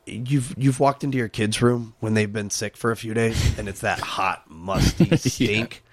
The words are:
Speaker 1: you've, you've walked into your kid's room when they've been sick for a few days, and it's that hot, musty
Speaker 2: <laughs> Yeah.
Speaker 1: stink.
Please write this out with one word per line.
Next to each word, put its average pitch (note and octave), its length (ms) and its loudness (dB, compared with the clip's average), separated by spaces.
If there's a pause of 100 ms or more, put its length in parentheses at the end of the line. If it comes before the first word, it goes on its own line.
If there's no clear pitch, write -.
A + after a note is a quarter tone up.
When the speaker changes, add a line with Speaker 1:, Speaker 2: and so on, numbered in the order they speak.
Speaker 1:
you've, B2 520 -2
you've C3 220 2
walked C#3 240 2
into C3+ 140 -2
your A#2 120 -2
kid's G#2+ 320 -2
room A#2+ 380 2
when A2 160 0
they've G#2 180 2
been G#2 160 -4
sick - 260 -6
for A#2 160 -2
a A2 60 -4
few A2 160 -8
days, A2+ 460 2
and G#2 100 -6
it's G2 120 -12
that G2 180 -2
hot, - 500 -4
musty F2+ 560 2
Speaker 2:
<laughs> - 60 0
Yeah. E3 60 6
Speaker 1:
stink. A2+ 760 -2